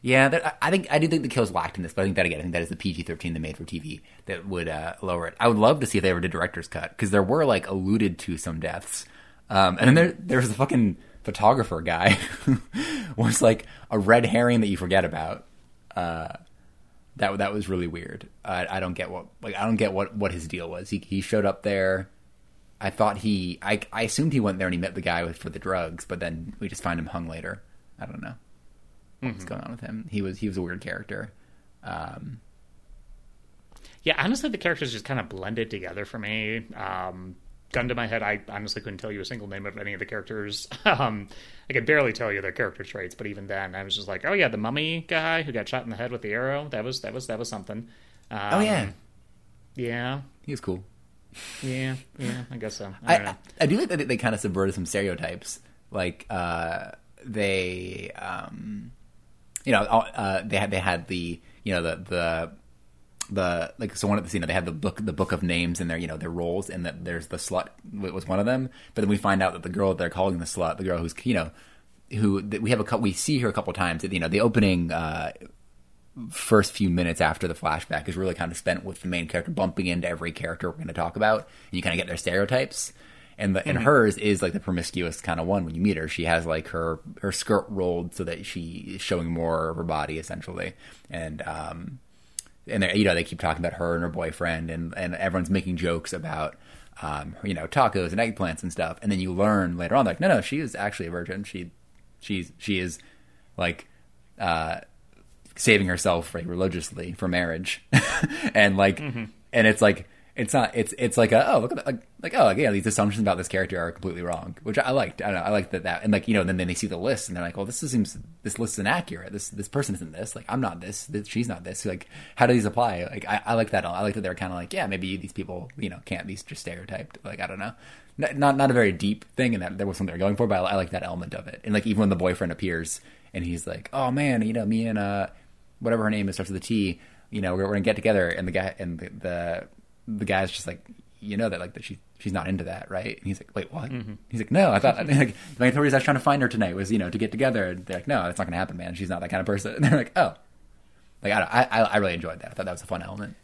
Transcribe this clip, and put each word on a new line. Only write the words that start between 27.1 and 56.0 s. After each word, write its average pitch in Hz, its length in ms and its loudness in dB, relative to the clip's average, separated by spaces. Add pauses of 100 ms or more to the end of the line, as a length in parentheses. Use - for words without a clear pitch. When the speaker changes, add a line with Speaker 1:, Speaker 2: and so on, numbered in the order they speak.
Speaker 1:
later. 85 360 -10 (360)
I - 60 -10
don't - 160 -12
know 120 140 -12 (840)
what's 117 160 -6
Speaker 2:
Mm-hmm. 92 100 -14
Speaker 1:
going - 140 -8
on - 100 -12
with 117 80 -12
him. 110 320 -10
He 104 100 -2
was, 95 160 -4
he 107 100 -4
was 95 100 -2
a 92 40 -2
weird 90 180 -6
character. 101 540 -8 (500)
Um, - 560 -10 (1600)
Speaker 2:
Yeah, 156 200 4
honestly, 262 260 0
the 220 100 -4
characters 151 320 0
just 110 140 -8
kinda 127 180 -2
blended 107 480 -4
together 95 340 -8
for 113 140 -12
me. 107 560 -4
Um, 92 600 -6 (360)
gun 123 160 0
to 123 80 -2
my 117 100 -2
head, 110 160 -2
I 104 260 -2
honestly 104 320 -6
couldn't 98 200 -10
tell 107 120 -8
you 104 100 -8
a 90 40 -8
single 107 220 -10
name 98 180 -10
of 98 140 -10
any 101 140 -8
of 92 60 -10
the - 60 -4
characters. 104 680 -8
<laughs> - 100 -12
Um, 113 440 2 (380)
I - 60 -10
could 113 140 2
barely 143 260 4
tell 113 180 -4
you 98 100 -2
their 92 120 -4
character 101 300 -4
traits, 92 320 -12
but 107 100 -10
even 101 220 -10
then, 98 280 -4
I 98 80 -8
was 95 120 -4
just 98 120 -8
like, 95 160 -6
"Oh 160 100 0
yeah, 180 160 4
the 110 80 -2
mummy 156 500 -2
guy 165 340 0
who 147 100 -6
got 110 160 -4
shot 127 160 -4
in 117 60 -10
the 107 80 -8
head 120 140 -6
with 120 100 -8
the 104 100 -6
arrow, 135 380 -2
that 113 140 -4
was, 123 180 -6
that 107 120 -8
was, 131 140 -8
that 110 120 -6
was 117 100 -8
something." 107 400 -10 (400)
Um, 110 100 -6 (120)
Speaker 1:
Oh, 185 80 4
yeah. 185 300 0 (840)
Speaker 2:
Yeah. 123 460 -4 (220)
Speaker 1:
He 143 100 -8
was 120 80 -8
cool. 92 220 -6 (760)
Speaker 2:
Yeah, 131 340 -4 (220)
yeah, 123 320 -6
I 127 80 -10
guess 107 180 -8
so. 98 180 -10 (100)
I 170 100 4
Speaker 1:
I, 170 40 6
Speaker 2:
don't 101 80 -2
know. 98 60 -4 (280)
Speaker 1:
I, 165 40 6
I - 20 6
do 170 120 4
like 320 120 0
that 147 180 0
they 123 100 2
kinda 110 200 0
subverted 98 380 0
some 90 100 -4
stereotypes. 87 760 -4 (320)
Like, 90 380 -4